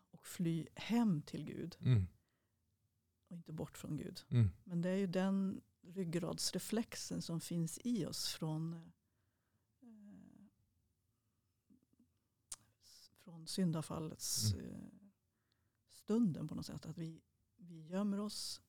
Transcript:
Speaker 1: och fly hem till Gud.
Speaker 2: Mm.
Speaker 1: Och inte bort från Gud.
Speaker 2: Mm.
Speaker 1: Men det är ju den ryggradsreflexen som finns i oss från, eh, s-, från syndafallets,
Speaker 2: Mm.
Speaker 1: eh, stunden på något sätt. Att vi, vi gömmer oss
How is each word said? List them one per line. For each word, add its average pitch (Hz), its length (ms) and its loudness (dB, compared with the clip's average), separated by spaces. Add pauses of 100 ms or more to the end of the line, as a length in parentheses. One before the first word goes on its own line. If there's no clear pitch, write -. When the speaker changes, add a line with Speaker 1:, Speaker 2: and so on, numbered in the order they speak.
(120)
Speaker 1:
och - 140 -20
fly 165 500 0
hem 214 460 4
till 147 240 -6
Gud. - 340 -6
Speaker 2:
Mm. 110 280 6 (1200)
Speaker 1:
Och - 80 -14
inte 165 180 -12
bort 165 240 -6
från - 200 -4
Gud. - 320 -6
Speaker 2:
Mm. 117 200 6 (140)
Speaker 1:
Men 175 180 -2
det 175 80 2
är 185 60 2
ju 196 120 2
den 190 540 2 (200)
ryggradsreflexen 175 1400 -2
som 165 180 -2
finns 165 440 -2
i 233 220 2
oss - 280 -2
från, 160 400 -2
eh, - 1700 -20 (2500)
s-, - 280 -20 (120)
från 165 240 -14
syndafallets, 156 1040 2
Speaker 2:
Mm. - 120 -4
Speaker 1:
eh, 50 140 -10 (1080)
stunden 202 580 4
på - 80 -6
något 151 100 -4
sätt. 156 200 -10
Att 160 120 -8
vi, 160 240 -8 (360)
vi 170 300 -16
gömmer 196 320 0
oss - 500 -6